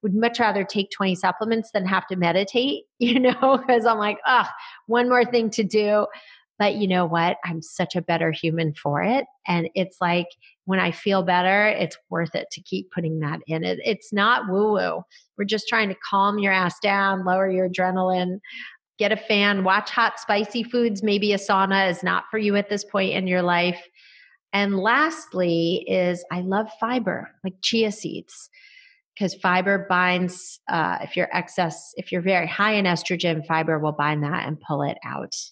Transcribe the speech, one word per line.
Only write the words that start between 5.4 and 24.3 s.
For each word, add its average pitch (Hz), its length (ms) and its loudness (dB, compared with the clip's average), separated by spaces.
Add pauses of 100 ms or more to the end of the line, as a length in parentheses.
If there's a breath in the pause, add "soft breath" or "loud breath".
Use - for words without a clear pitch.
to 220 120 0
do." 208 440 2 (520 loud breath)
But 208 160 2
you 208 120 0
know 180 180 2
what? 170 380 0
I'm 165 200 -6
such - 320 -4
a 180 60 0
better 165 300 0
human 160 440 -2
for 147 260 -2
it. 240 240 0 (220)
And 170 260 0
it's 185 260 -4
like, 175 280 0 (380 soft breath)
when 185 140 0
I 175 120 0
feel 196 320 0
better, 185 440 4
it's - 300 -2 (140)
worth 165 240 -4
it - 160 -6
to 170 100 -14
keep 190 300 -8
putting 160 300 -4
that 156 260 -6
in. 160 160 -4
It, 185 200 -2
it's 214 300 -4
not 214 340 2
woo-woo. 185 540 0 (340 soft breath)
We're 202 100 -4
just 208 220 -4
trying 220 220 0
to 190 60 -6 (120)
calm 202 300 2
your 196 160 2
ass 180 260 0
down, 196 460 0
lower 190 240 2
your 185 180 0
adrenaline, 185 680 0 (640 loud breath)
get 208 120 2
a 214 60 0
fan, 202 460 2
watch 190 260 2
hot, 226 300 0
spicy 214 440 -2
foods. 233 380 0
Maybe 208 320 2
a 196 40 2
sauna 190 520 2
is 170 140 -4
not 180 260 0
for 220 80 -4
you 208 180 2
at 202 140 0
this 202 160 -4
point 190 280 0
in 190 120 -2
your 180 160 2
life. 175 420 0 (680 soft breath)